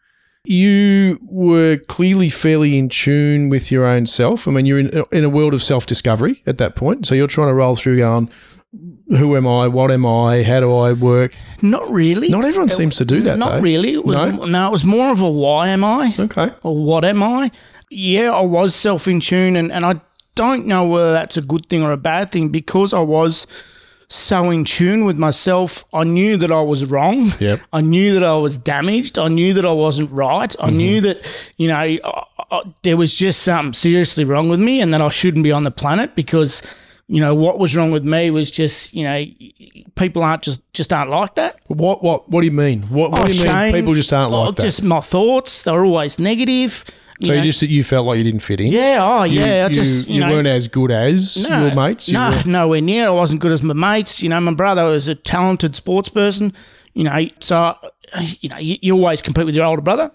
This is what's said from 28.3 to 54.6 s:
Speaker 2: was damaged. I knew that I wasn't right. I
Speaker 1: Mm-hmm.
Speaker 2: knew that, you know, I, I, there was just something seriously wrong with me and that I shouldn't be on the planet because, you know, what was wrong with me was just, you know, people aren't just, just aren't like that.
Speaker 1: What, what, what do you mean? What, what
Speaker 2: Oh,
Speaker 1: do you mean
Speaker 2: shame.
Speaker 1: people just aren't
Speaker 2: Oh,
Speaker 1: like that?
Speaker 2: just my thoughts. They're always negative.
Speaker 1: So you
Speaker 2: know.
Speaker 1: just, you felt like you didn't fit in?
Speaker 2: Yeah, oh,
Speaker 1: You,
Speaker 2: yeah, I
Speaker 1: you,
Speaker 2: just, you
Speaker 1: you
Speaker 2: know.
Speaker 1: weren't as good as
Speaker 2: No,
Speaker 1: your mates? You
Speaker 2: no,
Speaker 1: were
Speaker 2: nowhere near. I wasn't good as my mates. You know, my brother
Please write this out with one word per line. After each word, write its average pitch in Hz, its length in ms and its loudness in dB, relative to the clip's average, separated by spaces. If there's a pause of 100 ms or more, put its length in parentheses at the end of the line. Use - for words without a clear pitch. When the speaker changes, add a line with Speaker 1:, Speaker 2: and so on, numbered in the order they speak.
Speaker 2:
was 147 220 -2
damaged. 175 600 -2
I 160 100 0
knew 170 260 2
that 185 120 0
I 170 60 2
wasn't 151 380 0
right. 139 500 -2
I 156 80 -2
Speaker 1:
Mm-hmm. 156 80 2
Speaker 2:
knew 190 260 2
that, - 560 -6
you 165 100 0
know, 156 80 0
I, 160 220 -2 (520)
I, 185 100 -2 (220)
there 165 160 2
was 165 160 2
just - 280 0
something 151 320 -2
seriously 170 500 2
wrong 147 260 0
with 175 100 2
me 254 220 2
and 165 120 2
that 156 80 2
I 151 80 2
shouldn't 160 340 0
be 151 80 2
on 147 120 0
the 151 60 -2
planet 175 440 -2
because, 156 480 0 (460)
you 151 120 0
know, 147 140 2
what 160 240 2
was 165 180 0
wrong 160 140 2
with 151 140 -2
me 165 260 0
was 156 200 -2
just, - 440 -4
you 165 100 -6
know, 143 200 -4 (720)
people 170 260 -2
aren't 147 200 -2
just, 135 180 -6 (140)
just 170 180 -4
aren't 143 180 -2
like 190 260 -2
that. - 200 -4 (120)
Speaker 1:
What, 165 340 -2
what, 170 280 -2
what 170 120 2
do 165 40 2
you 156 60 0
mean? 139 300 0
What, 143 300 -2
what 160 100 0
Speaker 2:
Oh, 190 40 2
Speaker 1:
do 190 80 2
you 175 100 2
mean 175 80 2
Speaker 2:
shame. 208 220 0
Speaker 1:
people 165 200 0
just 147 180 0
aren't 135 200 0
Speaker 2:
Oh, 113 120 0
Speaker 1:
like 101 120 -4
that? 107 60 -4
Speaker 2:
just 196 200 -2
my 165 180 0
thoughts. 247 600 0
They're 175 220 0
always 160 340 0
negative. 240 680 -2 (380)
Speaker 1:
So 143 120 -2
you 147 40 2
Speaker 2:
know. 151 60 0
Speaker 1:
just, 156 180 0
you 147 220 0
felt 127 200 0
like 120 140 0
you 113 60 0
didn't 110 160 0
fit 98 200 -4
in? 117 120 2
Speaker 2:
Yeah, 262 280 2
oh, 208 220 2
Speaker 1:
You, 156 200 0
Speaker 2:
yeah, 185 220 2
I 196 40 0
Speaker 1:
you, 147 60 0
Speaker 2:
just, 131 340 0
you - 80 -4
Speaker 1:
you 143 60 2
Speaker 2:
know. - 60 0
Speaker 1:
weren't 151 200 2
as 127 180 0
good 131 240 0
as 180 580 0
Speaker 2:
No, 247 180 0
Speaker 1:
your 139 100 0
mates? 160 320 -2
You 185 100 0
Speaker 2:
no, 247 120 0
Speaker 1:
were - 200 0
Speaker 2:
nowhere 165 300 2
near. 214 260 0
I 196 40 2
wasn't 165 300 0
good 165 120 2
as 143 100 0
my 151 120 -2
mates. 202 500 0
You 170 40 -2
know, 165 120 0
my 170 140 0
brother 185 320 0